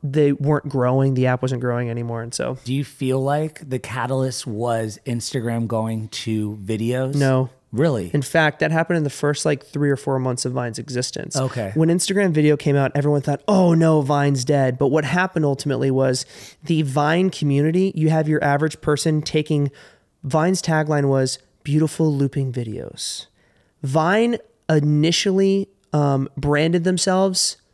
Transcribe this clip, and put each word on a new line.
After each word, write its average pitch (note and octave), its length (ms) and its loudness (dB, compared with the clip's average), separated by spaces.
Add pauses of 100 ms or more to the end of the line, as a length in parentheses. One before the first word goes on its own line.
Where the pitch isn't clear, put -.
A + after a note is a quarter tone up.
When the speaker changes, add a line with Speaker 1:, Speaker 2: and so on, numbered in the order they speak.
Speaker 1:
they C#3+ 300 2
weren't C#3+ 360 0
growing. C3 460 2
The B2+ 140 2
app B2+ 120 0
wasn't B2+ 220 -2
growing A#2+ 260 -2
anymore. A#2 320 -6
And A#2 140 -10
so B2 280 -6
Speaker 2:
Do B2+ 120 -6
you C#3 100 -2
feel C3 380 -2
like D3+ 440 -4
the B2+ 120 -4
catalyst B2+ 680 -4
was A2+ 600 -4
Instagram A#2 600 -4
going A2 420 -4
to G#2+ 540 -4
videos? A#2 520 -2
Speaker 1:
No. C3 340 2 (240)
Speaker 2:
Really? A2+ 400 0
Speaker 1:
In D3 80 0
fact, D#3 400 0
that D#3 100 0
happened E3 280 0
in D#3 40 0
the D3 60 0
first, D3 380 -2
like, D3 180 -2
three C#3+ 240 -2
or C#3 80 2
four C3+ 220 -2
months B2+ 260 -2
of B2+ 80 -4
Vine's B2 260 -6
existence. B2 600 -6
Speaker 2:
Okay. A#2+ 360 -4
Speaker 1:
When D#3+ 140 4
Instagram F#3 420 2
video D3+ 240 4
came C#3+ 220 0
out, C#3 180 2
everyone C#3+ 280 0
thought, C#3+ 260 -2
"Oh F#3 240 4
no, D#3+ 300 4
Vine's C#3+ 420 0
dead." C3+ 320 2
But C#3 120 2
what D3 180 0
happened E3+ 400 0
ultimately C3+ 440 -2
was C3 360 0 (360)
the D#3+ 200 0
Vine D3+ 480 2
community, D#3 640 0
you D#3 160 2
have D#3 180 2
your D#3 160 2
average C#3+ 380 0
person D3+ 400 0
taking, D3 480 0 (520)
Vine's D#3+ 380 0
tagline D3+ 480 0
was, C3+ 300 0 (240)
"Beautiful D3+ 520 0
looping C#3 380 -2
videos." - 720 -8 (580)
Vine F3+ 540 2 (320)
initially, F3 1000 2 (280)
um, C#3 420 2
branded D3+ 480 2
themselves, F#3 720 0 (180)